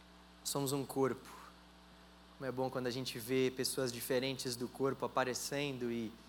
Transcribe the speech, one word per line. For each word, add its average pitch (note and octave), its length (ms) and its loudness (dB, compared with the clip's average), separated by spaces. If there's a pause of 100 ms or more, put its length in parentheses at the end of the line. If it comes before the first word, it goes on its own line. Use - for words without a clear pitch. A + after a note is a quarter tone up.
(440)
Somos C#3 280 0
um C#3 120 0
corpo. B2+ 420 2 (1120)
Como C3+ 100 -8
é B2+ 60 0
bom C3 160 0
quando B2+ 180 -2
a B2 40 2
gente B2+ 280 -4
vê B2+ 380 4
pessoas B2+ 340 0
diferentes B2+ 640 0
do A#2+ 120 -2
corpo C3 380 0
aparecendo B2+ 840 0
e A#2 220 -2 (160)